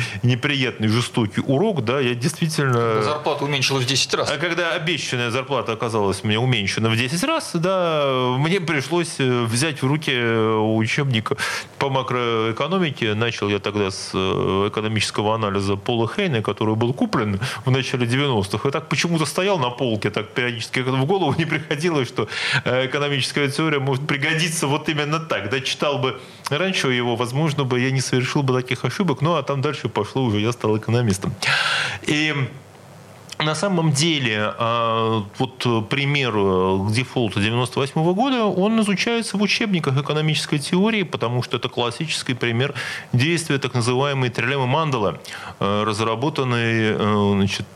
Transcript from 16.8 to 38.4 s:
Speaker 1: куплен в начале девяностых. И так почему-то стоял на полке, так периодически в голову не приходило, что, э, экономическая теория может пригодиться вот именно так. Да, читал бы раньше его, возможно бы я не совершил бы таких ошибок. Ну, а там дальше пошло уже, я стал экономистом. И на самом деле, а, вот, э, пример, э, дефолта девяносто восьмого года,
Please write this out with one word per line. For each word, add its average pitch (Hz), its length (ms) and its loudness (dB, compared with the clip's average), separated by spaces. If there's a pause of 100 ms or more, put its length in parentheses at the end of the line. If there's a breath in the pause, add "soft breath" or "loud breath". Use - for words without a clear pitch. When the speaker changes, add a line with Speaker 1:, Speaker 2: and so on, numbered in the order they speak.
Speaker 1:
куплен 113 480 0 (240 loud breath)
в 127 60 2
начале 127 360 0
девяностых. 127 580 0
И 139 60 0
так 156 160 -4
почему-то 165 380 0
стоял 190 340 0
на 127 100 0
полке, 117 400 -2
так 107 200 -4
периодически 123 500 -2
в 131 260 0
голову 170 320 2
не 165 80 2
приходило, 156 600 0
что, 113 240 -4 (340 loud breath)
э, 127 220 2
экономическая 143 640 0
теория 151 300 0
может 135 280 0
пригодиться 156 600 0
вот 147 200 0
именно 151 320 0
так. 104 300 -4
Да, 131 100 0
читал 143 400 0
бы 127 220 -2 (280 loud breath)
раньше 175 380 0
его, 120 300 2
возможно 135 480 0
бы 123 160 0
я 131 100 0
не 131 100 0
совершил 131 420 0
бы 135 100 2
таких 127 320 -2
ошибок. 139 360 -2
Ну, 165 140 2
а 143 80 0
там 139 180 -2
дальше 139 280 -2
пошло 113 340 -2
уже, 104 160 2
я 110 140 2
стал 110 240 0
экономистом. 110 560 0 (720 loud breath)
И 151 300 0 (1080)
на 156 160 0
самом 165 360 2
деле, 131 680 2
а, 113 640 2 (160)
вот, 127 260 -2
э, 117 240 4
пример, 139 460 0
э, 95 440 4 (120)
дефолта 117 480 0
девяносто 117 400 0
восьмого 160 340 0
года, 247 300 2